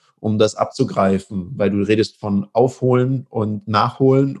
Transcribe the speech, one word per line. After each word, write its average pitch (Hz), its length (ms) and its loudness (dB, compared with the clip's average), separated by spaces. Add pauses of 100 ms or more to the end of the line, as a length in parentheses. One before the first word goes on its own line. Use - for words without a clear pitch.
(200)
um 107 180 -2
das 107 200 2
abzugreifen. 95 1000 -2
Weil 101 140 0
du 101 80 -2
redest 107 420 0
von 101 320 -2
Aufholen 127 800 0
und 107 400 -6
Nachholen 131 720 2